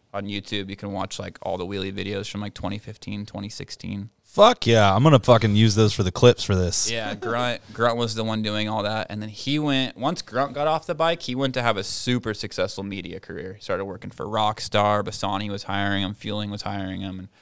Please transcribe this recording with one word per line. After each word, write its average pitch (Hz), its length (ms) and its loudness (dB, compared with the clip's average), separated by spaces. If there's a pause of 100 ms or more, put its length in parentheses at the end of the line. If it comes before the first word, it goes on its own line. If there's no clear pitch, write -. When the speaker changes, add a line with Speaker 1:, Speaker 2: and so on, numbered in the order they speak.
(140)
Speaker 1:
on 101 120 -8
YouTube. 101 440 -6
You 101 60 -10
can 101 160 -10
watch, 98 260 -6
like, 98 240 -12
all 92 160 -6
the 90 80 -6
wheelie 98 280 -6
videos 98 360 -6
from, 101 120 -8
like, 101 120 -8
twenty 101 240 -8
fifteen, 104 480 -12
twenty 101 240 -10
sixteen. 101 600 -12 (120)
Speaker 2:
Fuck 220 420 6
yeah. 107 300 6
I'm 117 80 4
gonna 147 160 8
fucking 110 360 6
use 107 200 6
those 107 180 4
for - 80 0
the 90 100 0
clips - 320 6
for 101 120 2
this. 90 340 0
Speaker 1:
Yeah, 110 240 -4
Grunt, 117 480 -2 (100)
Grunt 117 260 2
was 113 180 -2
the 113 80 -2
one 110 180 -2
doing 107 260 -2
all 107 140 -2
that. 104 300 -2
And 107 100 -8
then 107 80 -10
he 135 300 -4
went, 135 360 0
once 147 280 -4
Grunt 117 320 -2
got 147 100 -2
off 156 220 0
the 170 80 -2
bike, 165 260 0
he 123 140 -6
went 135 180 -2
to 127 80 -2
have 113 160 2
a 92 60 -2
super 123 500 -2
successful 98 500 -4
media 95 360 -10
career. 92 340 -10
He 107 80 -20
started 95 240 -4
working 92 240 -10
for - 160 -10
Rockstar. 104 800 2
Bassani 101 480 -4
was 101 120 -6
hiring 101 380 -2
him. 98 140 -4
Fueling 104 340 -6
was 104 140 -8
hiring 95 380 -6
him. 92 180 -8
And, 95 80 -14 (140)